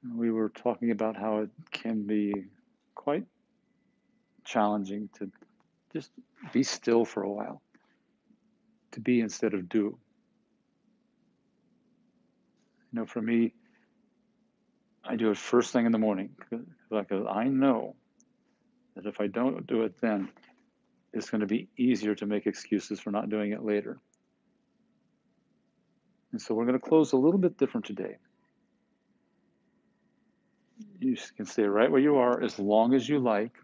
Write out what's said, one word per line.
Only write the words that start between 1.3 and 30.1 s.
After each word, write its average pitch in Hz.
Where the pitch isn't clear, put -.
it 107
can 113
be 104
quite 160
challenging 104
to 98
just 156
be 135
still 117
for 107
a 98
while, 104
to -
be 120
instead 107
of 92
do. 107
You 117
know, 110
for -
me, 113
I -
do 110
it 101
first -
thing 117
in 113
the 113
morning, 101
'cause, -
like, 104
I 101
know 131
that 95
if 104
I 104
don't 117
do 113
it -
then, 104
it's -
gonna 104
be 101
easier 107
to 104
make 104
excuses 101
for -
not 107
doing 104
it 107
later. 104
And 113
so -
we're 113
gonna 127
close 160
a 135
little 165
bit 180
different 123
today. 98